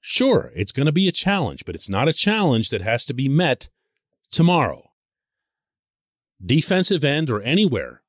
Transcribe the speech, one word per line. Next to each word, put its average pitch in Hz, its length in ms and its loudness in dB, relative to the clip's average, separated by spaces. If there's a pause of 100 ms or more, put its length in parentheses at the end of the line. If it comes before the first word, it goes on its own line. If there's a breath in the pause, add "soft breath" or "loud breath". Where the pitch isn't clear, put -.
Sure, - 520 0
it's 95 180 -4
gonna 147 200 0
be 185 160 2
a 170 40 -2
challenge, 170 520 -2
but 82 100 -10
it's - 140 -10
not 101 200 0
a 160 40 0
challenge 180 560 0
that 98 140 -4
has 113 240 -2
to - 80 -8
be 135 140 -2
met 147 420 0 (600)
tomorrow. 165 600 2 (1500)
Defensive 160 600 0
end 147 260 0
or 104 100 -2
anywhere 113 680 0